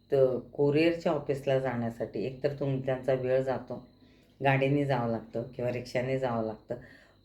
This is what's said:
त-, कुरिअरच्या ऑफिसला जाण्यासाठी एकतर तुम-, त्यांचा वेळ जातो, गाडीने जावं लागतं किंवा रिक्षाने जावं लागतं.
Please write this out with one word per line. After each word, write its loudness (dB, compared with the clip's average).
त-, 6
कुरिअरच्या 4
ऑफिसला 0
जाण्यासाठी -4
एकतर -4
तुम-, -2
त्यांचा 0
वेळ 2
जातो, -4
गाडीने 4
जावं 0
लागतं -6
किंवा -2
रिक्षाने -4
जावं -2
लागतं. -8